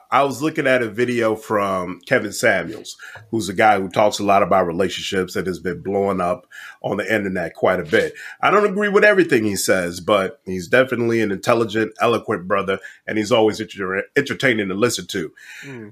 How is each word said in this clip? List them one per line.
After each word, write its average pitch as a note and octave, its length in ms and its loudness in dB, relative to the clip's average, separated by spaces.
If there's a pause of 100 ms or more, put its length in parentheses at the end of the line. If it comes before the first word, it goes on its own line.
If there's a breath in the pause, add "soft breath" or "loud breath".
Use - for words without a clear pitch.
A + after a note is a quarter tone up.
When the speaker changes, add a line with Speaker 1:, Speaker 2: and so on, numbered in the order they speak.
Speaker 1:
I C3 140 4
was C3 180 -4
looking D#3 260 -2
at B2+ 140 2
a A2+ 80 -4
video A2+ 460 0
from F#2+ 720 -4
Kevin A2+ 240 -4
Samuels, F#2 640 -4 (340 loud breath)
who's A2 200 -4
a G2 40 -6
guy G#2+ 240 4
who F#2+ 120 -4
talks G#2+ 300 2
a G#2 40 -4
lot G2+ 180 4
about F#2 260 2
relationships F2+ 680 -4
and F#2 120 -4
has F2 120 -6
been E2+ 220 -6
blowing G2 400 0
up F2 260 -2 (340 loud breath)
on - 140 -4
the G#2+ 180 -2
internet F#2+ 420 -2
quite F#2 260 2
a - 20 -4
bit. F#2 300 0 (280 loud breath)
I C#3+ 100 4
don't G#3 140 4
agree G#3 220 0
with G3 160 2
everything E3+ 400 4
he G2+ 140 -2
says, F#2 420 0
but F#2+ 460 0
he's F#2 240 -6
definitely A#2+ 520 2
an G#2 80 0
intelligent, G#2+ 720 0
eloquent G#2+ 480 0
brother, G2 320 0 (260 loud breath)
and G#2 120 -4
he's G#2+ 160 0
always A2 260 4
enter-, G2 440 -4 (120)
entertaining A#2+ 540 0
to F#2 40 -2
listen G2+ 340 0
to. E2 260 -6 (320 loud breath)
Speaker 2:
Mm. A#2 260 -16